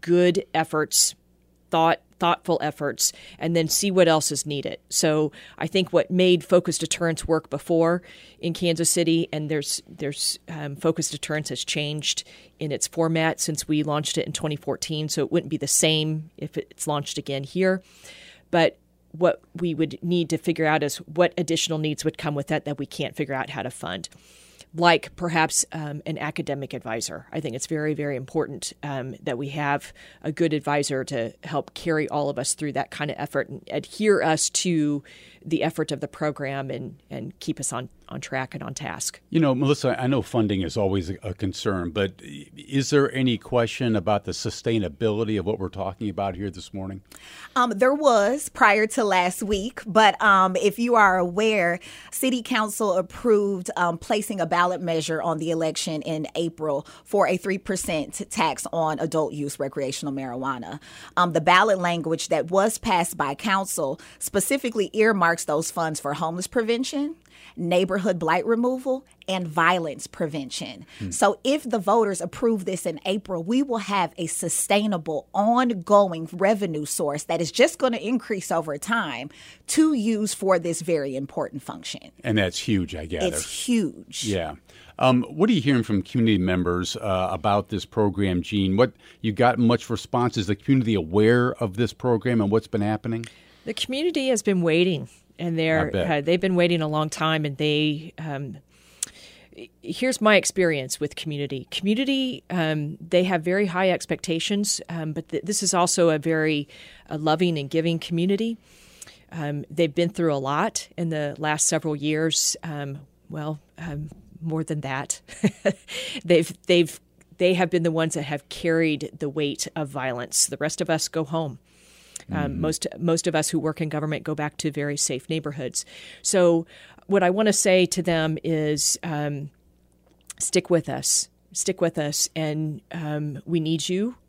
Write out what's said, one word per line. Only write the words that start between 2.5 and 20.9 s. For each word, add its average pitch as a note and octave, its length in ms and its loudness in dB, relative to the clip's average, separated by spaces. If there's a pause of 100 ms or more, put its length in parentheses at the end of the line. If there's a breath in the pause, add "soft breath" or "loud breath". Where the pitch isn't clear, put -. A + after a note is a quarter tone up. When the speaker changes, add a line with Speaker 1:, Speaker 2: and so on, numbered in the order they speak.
Speaker 1:
efforts, C#3+ 520 -2 (240 loud breath)
and E3 180 -2
then D#3+ 120 2
see G3 240 0
what F3+ 160 6
else D#3 240 4
is C#3+ 140 -4
needed. D3 340 -6 (100)
So D3+ 420 2 (280 loud breath)
I E3 80 -4
think F#3+ 260 0
what E3+ 160 4
made F3+ 340 4
focused F3 380 2
deterrence E3 460 -2
work D#3+ 240 0
before E3 500 2 (380 loud breath)
in E3+ 140 -4
Kansas E3 360 0
City, E3 420 2
and D3+ 180 -6
there's, D3+ 380 -4
there's, - 520 -6 (100)
um, D3+ 260 -8
focused D#3+ 360 0
deterrence D3+ 380 -6
has B2 140 -6
changed D3 600 -4 (360 loud breath)
in D3+ 120 -4
its - 160 -2
format D#3+ 520 2
since - 280 -4
we D3+ 160 2
launched D3+ 340 -2
it - 80 0
in D#3+ 80 -10
twenty D3+ 220 -4
fourteen, D3+ 540 -4
so - 120 -2
it - 100 -2
wouldn't D#3+ 200 0
be D#3 60 -2
the C#3 100 -4
same D#3 680 2
if - 200 -10
it's - 300 -8
launched D3 320 -2
again C#3 240 -6
here. F#3 400 0 (680 loud breath)
But E3 280 4 (340)
what E3 300 2 (140)
we E3+ 200 -2
would D3+ 280 -2
need F3 280 0
to D#3+ 60 -2
figure E3 280 0
out D3+ 160 2
is C#3+ 160 -4